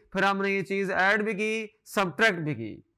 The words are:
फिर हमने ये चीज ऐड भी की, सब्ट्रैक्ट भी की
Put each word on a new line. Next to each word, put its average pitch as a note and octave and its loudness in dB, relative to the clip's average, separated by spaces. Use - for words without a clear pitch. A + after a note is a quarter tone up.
फिर F#3+ 0
हमने G3 2
ये G3 0
चीज G3 -2
ऐड G3 2
भी G#3+ -2
की, G#3+ -4
सब्ट्रैक्ट G3 2
भी D3+ -2
की A2 -8